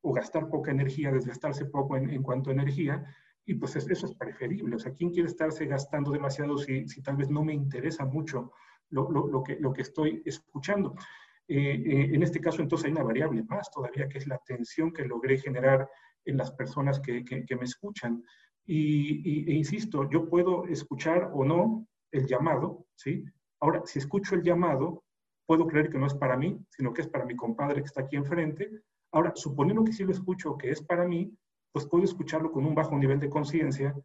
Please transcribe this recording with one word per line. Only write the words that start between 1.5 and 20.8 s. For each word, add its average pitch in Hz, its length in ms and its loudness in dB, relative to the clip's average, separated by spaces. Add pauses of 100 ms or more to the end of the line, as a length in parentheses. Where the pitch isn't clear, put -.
poco 139 300 -2
en, 135 140 0
en 135 120 -2
cuanto 131 280 -2
a - 20 0
energía, 139 520 0 (400)
y 196 100 -2
pues - 220 -4
es-, - 120 -4
eso - 180 -2
es - 80 -8
preferible. 113 640 -4
O - 20 -4
sea, 127 140 -8
¿quién 175 180 -2
quiere 170 180 2
estarse 156 380 -2
gastando 139 440 -2
demasiado 143 480 -2
si, 135 300 -2
si - 120 -14
tal 139 160 -4
vez 139 140 0
no 151 140 2
me 151 100 0
interesa 143 500 -2
mucho 131 480 -4 (380)
lo, 135 200 0
lo, 147 180 2
lo 139 140 2
que, 143 180 -6
lo 135 120 2
que 131 100 -4
estoy - 420 0
escuchando? 156 720 -2 (540)
Eh, 139 380 2
eh, 139 260 4
en 156 120 6
este 160 160 0
caso, 165 220 0
entonces, 160 240 0
hay - 60 0
una 151 120 0
variable 120 400 0
más - 260 -6
todavía, 135 380 -4
que 139 100 -10
es 135 80 -8
la 135 80 -6
atención 127 580 -4
que 147 120 -6
logré 127 340 2
generar 135 500 2 (360)
en 135 120 -2
las 131 140 0
personas 139 480 0
que, 123 260 -4
que, 117 200 -6
que 131 120 -4
me 123 80 -4
escuchan. 123 580 -6 (420)
Y, 151 600 2
y, 151 260 0
e 147 40 4
insisto, 156 560 0
yo 165 180 2
puedo 175 380 4
escuchar 160 680 0